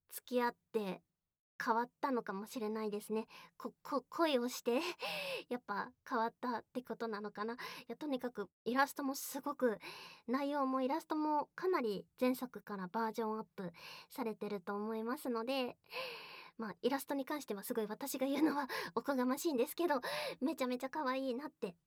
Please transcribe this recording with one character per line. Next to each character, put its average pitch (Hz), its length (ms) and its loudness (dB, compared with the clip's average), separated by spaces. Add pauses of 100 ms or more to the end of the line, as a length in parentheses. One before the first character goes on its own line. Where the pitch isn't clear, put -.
(100)
付 - 160 -12
き 247 160 2
合 240 60 4
っ 233 80 -2 (160)
て 202 300 -2 (600)
変 233 100 4
わ 226 80 4
っ 240 80 -4 (100)
た 294 100 2
の 233 120 4
か 220 100 -4
も 196 140 -4
し - 140 -8
れ 214 80 0
な 220 160 0
い 214 60 -2
で 208 100 -2
す 214 120 -6
ね。 214 140 0 (300)
こ-、 - 160 -8 (100)
こ-、 277 280 0
恋 311 280 6
を 240 100 2
し - 140 -4
て、 240 180 4
<laughs> 523 680 -4
や 247 100 -4
っ - 80 -12
ぱ 202 240 -4 (180)
変 233 100 2
わ 226 80 4
っ 233 120 -4
た 247 200 -2
っ - 140 -8
て 254 100 -4
こ 226 140 -6
と 233 120 -2
な 202 120 -4
の 208 100 -6
か 208 140 -4
な。 233 100 -2
い - 20 -6 (320)
や、 233 80 -6
と 311 100 -6
に 269 120 2
か 247 120 -2
く 202 200 -6 (140)
イ 233 100 0
ラ 277 120 8
ス - 80 -12
ト 285 100 -4
も 269 100 0
す - 260 -6
ご 285 140 -2
く、 233 240 4 (480)
内 277 240 2
容 285 160 2
も 262 160 2
イ 254 60 2
ラ 302 120 2
ス - 60 -12
ト 311 100 0
も 302 380 2
か 370 140 0
な 359 120 4
り 208 260 0 (140)
前 254 140 6
作 254 260 -6
か 208 160 -8
ら 185 120 -4
バ 226 220 2
ー - 20 -6
ジ 233 100 -2
ョ 220 60 2
ン 220 100 0
ア 220 40 -6
ッ - 20 -10 (120)
プ 175 160 -4 (380)
さ 262 140 -2
れ 214 100 0
て 208 140 -4
る 202 120 -2
と 202 140 -4
思 214 200 -2
い 220 80 -2
ま 233 140 0
す 285 140 -2
の 226 140 0
で、 254 340 0 (800)
ま 220 140 -4
あ、 - 120 -10
イ 240 80 4
ラ 269 100 2
ス - 60 -8
ト 285 80 0
に 277 100 0
関 294 180 -2
し - 40 -12
て 220 80 -4
は 196 100 -8
す 247 100 -4
ご 220 80 2
い 208 40 0
私 262 320 -6
が 262 80 2
言 277 140 2
う 311 40 8
の 285 120 4
は 285 120 0 (260)
お 226 80 0
こ 285 140 2
が 254 80 4
ま 254 140 4
し - 80 -2
い 330 60 4
ん 269 40 2
で 233 100 4
す - 80 -10
け 339 140 2
ど、 285 120 4 (400)
め 294 140 2
ち - 80 -2
ゃ 254 40 4
め 247 120 0
ち 269 60 -4
ゃ 262 60 -4
可 311 160 -2
愛 262 240 2
い 233 40 0
な 285 140 -4
っ - 20 -8
て - 240 -6 (120)